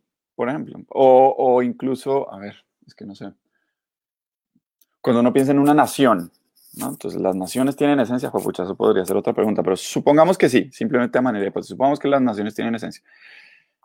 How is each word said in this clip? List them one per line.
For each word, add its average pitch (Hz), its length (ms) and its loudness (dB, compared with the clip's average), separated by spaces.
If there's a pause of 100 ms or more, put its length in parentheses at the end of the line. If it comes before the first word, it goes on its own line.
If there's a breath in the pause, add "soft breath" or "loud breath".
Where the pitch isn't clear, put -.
(360)
por 120 140 -4
ejemplo. 147 280 -10 (120)
O, 131 480 6
o 127 240 2
incluso, 127 720 -4
a 98 80 -18
ver, 101 260 -16 (200)
es - 100 -20
que 101 100 -20
no 101 100 -16
sé. 98 160 -16 (1700)
Cuando 120 200 2
uno 120 120 2
piensa 135 180 2
en 143 80 2
una 143 140 4
nación, 120 580 2 (460)
¿no? 123 120 -6
Entonces, - 320 -8
¿las 92 140 -2
naciones 127 400 -2
tienen 143 240 0
esencia? 123 300 -2
Juepucha, 95 340 -4
eso 92 120 -6
podría 104 300 2
ser 95 120 -2
otra 110 160 0
pregunta, 104 300 0
pero 92 120 0
supongamos 156 600 2
que 156 120 4
sí, 120 220 2
simplemente 120 460 -2
a 127 40 2
manera 113 220 -2
de 98 60 -2
hipótesis, - 200 -8
supongamos 139 300 -2
que - 80 -4
las 139 140 2
naciones 107 340 -4
tienen 113 200 -4
esencia - 280 -12 (800 soft breath)